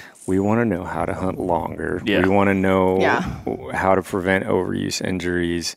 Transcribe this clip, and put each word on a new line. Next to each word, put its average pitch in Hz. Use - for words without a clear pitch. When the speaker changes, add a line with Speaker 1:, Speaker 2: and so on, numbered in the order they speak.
Speaker 1:
we 95
wanna 107
know 92
how 80
to 92
hunt 92
longer. 82
Speaker 2:
Yeah. 95
Speaker 1:
We 95
wanna 98
know 95
Speaker 3:
Yeah. 123
Speaker 1:
w-, -
how 95
to 92
prevent 95
overuse 98
injuries." 87